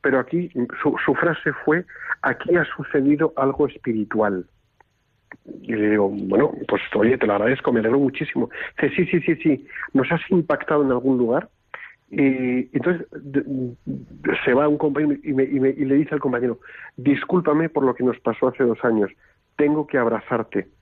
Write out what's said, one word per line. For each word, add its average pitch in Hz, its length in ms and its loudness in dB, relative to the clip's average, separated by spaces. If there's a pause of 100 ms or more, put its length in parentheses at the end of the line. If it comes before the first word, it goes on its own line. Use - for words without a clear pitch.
pero 131 180 2
aquí, 170 300 -2 (320)
su, 147 140 0 (100)
su 139 80 2
frase 156 380 -2 (140)
fue, 165 200 2 (360)
"aquí 151 340 0
ha 165 100 4
sucedido 147 680 0
algo 135 320 0
espiritual". 107 760 -2 (1160)
Y 117 120 -6
le 107 180 2
digo, 101 180 4
"Bueno, 101 420 0 (160)
pues 104 140 0 (140)
oye, 113 220 4
te - 100 0
lo 104 60 2
agradezco, 123 400 0
me 113 80 2
alegro 117 180 2
muchísimo". 139 500 -2 (320)
Dice, 139 140 0
"Sí, 180 120 2
sí, 165 140 2
sí, 160 220 0
sí, 143 240 0 (260)
¿nos 127 180 2
has 170 100 0 (100)
impactado 151 520 2
en 135 80 2
algún 127 260 2
lugar?". 123 320 2 (600)
Y 127 680 0
entonces 175 360 -2
de, 143 340 -4
de, 131 1000 -6
se 127 80 4
va 147 140 4
un 147 100 2
compañero 147 460 0
y, 147 100 -4
me, 135 100 2
y, 131 160 0
me, 131 100 2
y 139 160 -2
le 135 100 2
dice 151 200 2
al 143 60 -2
compañero, 120 380 -2 (380)
"Discúlpame 151 720 2
por 143 140 0
lo 127 100 2
que 123 100 -4
nos 123 160 0
pasó 120 280 0
hace 127 160 0
dos 117 200 0
años, 110 280 2 (460)
tengo 147 280 2
que 143 140 -2
abrazarte. 113 680 -2 (140)